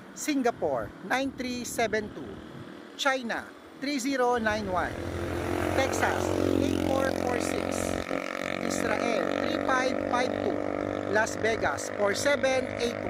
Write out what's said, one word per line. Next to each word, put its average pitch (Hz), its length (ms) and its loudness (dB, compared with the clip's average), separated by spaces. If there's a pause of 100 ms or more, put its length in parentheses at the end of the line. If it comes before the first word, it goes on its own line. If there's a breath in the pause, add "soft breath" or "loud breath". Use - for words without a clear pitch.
(180)
Singapore, 180 720 0 (160)
nine 262 320 0
three 247 240 -4
seven 214 480 -2
two, 143 160 -10 (720)
China, 233 480 -2 (320)
three 277 240 -2
zero 247 400 2
nine 214 240 0
one, 175 240 0 (880)
Texas, 50 480 2 (320)
eight 50 320 2
four 50 160 2 (160)
four 50 160 2
six, 50 640 0 (640)
Israel, 50 640 2 (160)
three 50 240 2
five - 240 4 (160)
five - 320 2
two, 50 160 2 (560)
Las 214 240 2
Vegas, 196 640 0
four 202 160 4
seven 262 480 4 (160)
eight 240 160 0 (120)